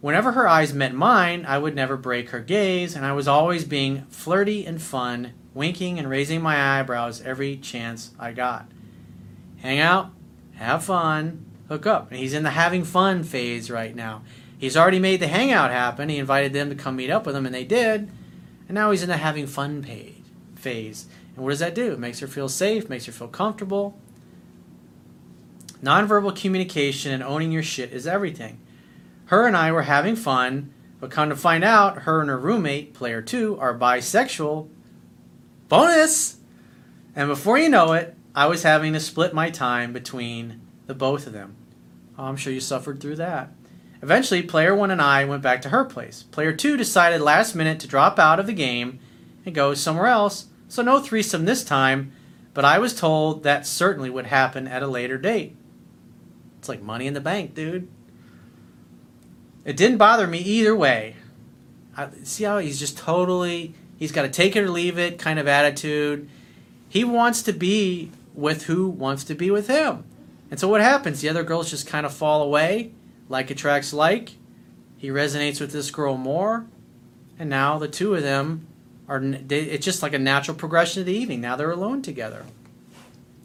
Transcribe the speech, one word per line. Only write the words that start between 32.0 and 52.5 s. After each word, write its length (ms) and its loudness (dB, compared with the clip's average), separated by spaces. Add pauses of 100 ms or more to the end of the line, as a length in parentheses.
her 180 0
and 80 -2
her 100 -2
roommate, 540 -2
Player 300 -6
Two, 380 -2
are 180 -2
bisexual. 880 0 (1000)
Bonus! 720 4 (760)
And 140 -2
before 300 2
you 100 4
know 240 6
it, 240 -2 (180)
I 120 4
was 180 0
having 300 4
to 60 -2
split 320 -2
my 180 0
time 420 -2
between 680 -10 (260)
the 80 -10
both 320 -2
of 60 -14
them. 220 -16 (640)
Oh, 60 -12
I'm 120 -8
sure 160 -6
you 80 -6
suffered 400 -6
through 160 -8
that. 340 -6 (520)
Eventually, 400 2
Player 320 2
One 160 2
and 100 0
I 240 4
went 180 -4
back 200 2
to 80 -8
her 140 2
place. 380 -12
Player 300 -2
Two 240 0
decided 440 4
last 340 4
minute 260 0
to 80 -14
drop 300 4
out 200 8
of 80 -2
the 60 -4
game 460 -4 (460)
and 100 -10
go 200 2
somewhere 320 0
else, 400 2 (220)
so 140 -4
no 180 4
threesome 440 -2
this 200 0
time, 480 2 (420)